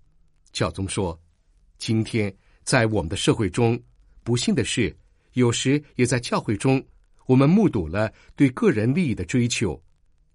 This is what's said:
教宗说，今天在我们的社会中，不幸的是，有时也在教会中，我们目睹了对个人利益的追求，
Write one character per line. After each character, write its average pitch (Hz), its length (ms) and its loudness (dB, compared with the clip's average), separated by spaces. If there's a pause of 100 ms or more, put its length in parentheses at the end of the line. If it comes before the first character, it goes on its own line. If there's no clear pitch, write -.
(520)
教 - 200 -4
宗 98 160 -6
说， 90 320 -6 (580)
今 110 260 -2
天 104 300 -4 (300)
在 123 240 2
我 107 140 -2
们 80 80 -4
的 95 60 -8
社 139 180 0
会 107 160 -2
中， 120 300 0 (440)
不 120 140 -2
幸 202 180 0
的 123 80 0
是， 98 320 -4 (380)
有 120 180 2
时 143 300 0 (140)
也 123 100 0
在 123 140 0
教 180 200 -4
会 120 160 -4
中， 135 280 0 (420)
我 131 100 4
们 135 120 6
目 185 220 4
睹 87 180 -2
了 104 240 -2 (240)
对 143 160 4
个 196 200 2
人 113 240 2
利 180 120 0
益 113 60 0
的 90 120 -6
追 120 220 0
求， 95 340 -4 (540)